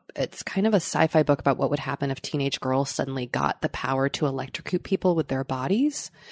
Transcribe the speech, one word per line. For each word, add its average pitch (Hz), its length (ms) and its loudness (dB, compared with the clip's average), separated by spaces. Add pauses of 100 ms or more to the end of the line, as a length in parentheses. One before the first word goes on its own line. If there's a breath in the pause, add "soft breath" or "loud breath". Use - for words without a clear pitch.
(160)
it's - 260 -4
kind - 240 0
of 220 80 4
a 208 40 6
sci-fi 160 460 4
book 143 180 4
about 131 160 2
what 135 120 0
would 139 100 0
happen 139 320 -4
if 131 100 -6
teenage 139 400 -2
girls 135 280 2
suddenly 135 360 -2
got - 360 0
the - 60 -2
power 135 400 0
to - 180 -2
electrocute 135 580 -4
people 180 320 0
with 156 120 0
their 135 160 -2
bodies. 185 680 0 (220 loud breath)